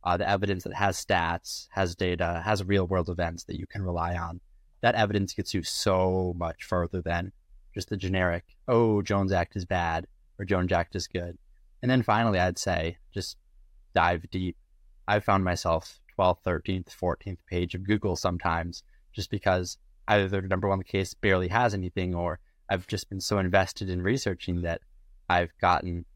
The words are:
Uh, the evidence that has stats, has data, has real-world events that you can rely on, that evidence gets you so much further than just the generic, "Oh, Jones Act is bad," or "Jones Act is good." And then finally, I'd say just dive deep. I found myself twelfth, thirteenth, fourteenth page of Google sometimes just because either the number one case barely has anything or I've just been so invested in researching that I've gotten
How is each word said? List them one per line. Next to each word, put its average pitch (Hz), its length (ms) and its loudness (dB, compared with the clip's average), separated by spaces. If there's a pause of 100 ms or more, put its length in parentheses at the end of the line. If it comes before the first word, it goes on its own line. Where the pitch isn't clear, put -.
Uh, 87 120 2
the 90 120 0
evidence 98 360 0
that 95 100 -8
has 98 300 0
stats, 85 640 -2
has 90 240 0
data, 87 500 -2
has 101 200 0
real-world 92 440 2
events 85 360 -4
that - 120 -8
you 90 120 -8
can - 140 -8
rely 87 340 -2
on, 85 240 -8 (400)
that 120 160 2
evidence 104 360 2
gets - 220 -6
you 90 80 0
so 92 760 0
much 82 280 -6
further 90 360 -2
than 85 320 -4 (400)
just - 160 -8
the 104 80 -4
generic, 90 480 0 (220)
"Oh, 113 340 4
Jones 98 300 2
Act 95 240 0
is 92 100 -4
bad," 85 440 -2 (320)
or 101 40 -6
"Jones 92 280 2
Act 85 240 0
is 90 100 -6
good." 87 320 -8 (440)
And 123 80 0
then 127 120 4
finally, 107 380 2
I'd 90 180 2
say 85 400 -2 (140)
just - 240 -8 (580)
dive 87 360 2
deep. 92 260 -4 (500)
I 104 140 2
found 98 240 2
myself 85 640 -2
twelfth, 90 340 2
thirteenth, 90 500 -2
fourteenth - 540 -6
page 87 280 -2
of 95 100 -6
Google 101 320 0
sometimes 85 680 -2 (300)
just - 180 -10
because 92 480 0 (300)
either 101 200 4
the 98 140 -2
number 95 260 -2
one 95 140 0
case 95 320 -4
barely 92 340 2
has 113 260 2
anything 90 400 -4
or 85 260 -2 (280)
I've 92 200 -2
just - 200 -6
been 98 120 -8
so 101 180 0
invested 95 500 2
in 90 140 -2
researching 92 600 -2
that 82 180 -4 (480)
I've 87 300 2
gotten 87 580 0